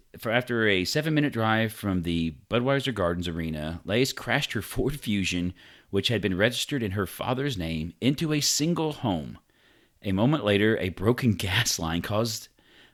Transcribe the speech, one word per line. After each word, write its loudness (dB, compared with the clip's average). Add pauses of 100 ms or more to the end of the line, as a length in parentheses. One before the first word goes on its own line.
(200)
for, -4
after 2
a 4
seven-minute 0
drive 2
from 0
the 0 (160)
Budweiser 0
Gardens 0
Arena, -4
Lace 2
crashed -2
her -2
Ford -2
Fusion, 0 (340)
which 0
had 0
been 0
registered 0
in -2
her -2
father's -4
name, -4
into 0
a 0
single 0
home. -4 (640)
A -2
moment 2
later, 4
a -2
broken 2
<laughs> -
gas 0
line -2
caused -2 (440)